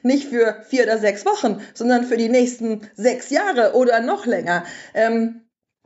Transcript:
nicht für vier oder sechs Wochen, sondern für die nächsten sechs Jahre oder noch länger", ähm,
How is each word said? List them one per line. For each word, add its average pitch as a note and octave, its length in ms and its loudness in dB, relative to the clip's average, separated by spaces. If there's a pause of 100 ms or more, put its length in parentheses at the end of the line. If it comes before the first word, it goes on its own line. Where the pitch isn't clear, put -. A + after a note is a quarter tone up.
nicht C#4 260 0
für A3+ 400 0
vier B3+ 140 2
oder A3 160 2
sechs G3+ 260 0
Wochen, C#4+ 380 0 (100)
sondern A#3+ 320 0
für B3 140 -2
die A3+ 100 0
nächsten A#3 540 0 (120)
sechs A#3+ 360 -2
Jahre C#4+ 440 2
oder B3 260 4
noch E4 260 -4
länger", F3 380 -2 (300)
ähm, A3+ 460 0 (460)